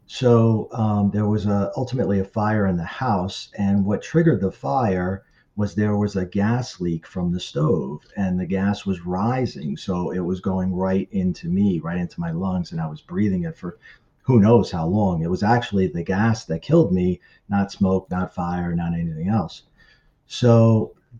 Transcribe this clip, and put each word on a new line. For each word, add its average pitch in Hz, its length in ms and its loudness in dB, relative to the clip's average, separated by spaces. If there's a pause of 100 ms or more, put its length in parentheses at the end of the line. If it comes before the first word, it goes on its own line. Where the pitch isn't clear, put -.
So, 113 680 4
um, 107 380 2
there 104 180 0
was 101 160 0
a, 101 320 0
ultimately 110 420 0
a 95 60 -2
fire 107 420 0
in 90 80 2
the 85 80 -2
house, 101 760 -4
and 101 280 2
what 101 160 -2
triggered 160 400 2
the 95 100 0
fire 98 720 -2 (320)
was 104 180 -2
there 104 240 0
was 104 180 -2
a 92 100 -2
gas 113 540 -2
leak 85 280 -4
from 87 240 -2
the 90 80 -2
stove, 76 640 -2 (120)
and 92 240 0
the 90 60 -2
gas 98 400 -2
was 87 220 -4
rising, 98 680 -2
so 87 360 -4
it 90 80 -4
was 90 200 -2
going 92 320 -2
right 190 400 0
into 92 380 -2
me, 98 300 2
right 82 180 -6
into 87 220 -6
my 85 120 -4
lungs, 92 400 -4
and 82 80 -6
I 80 60 -4
was 76 160 -10
breathing 104 440 -2
it - 120 -10
for - 220 -12 (420)
who 123 180 4
knows 107 300 6
how 82 160 -4
long. 90 380 0
It 85 80 -2
was 90 100 -2
actually 104 460 2
the 85 160 -6
gas 107 420 0
that - 160 -4
killed 101 320 4
me, 90 260 0 (300)
not 98 220 0
smoke, 92 400 0
not 90 240 -4
fire, 87 400 -4
not 85 180 -2
anything 156 360 -4
else. - 340 -2 (640)
So 113 680 4 (260)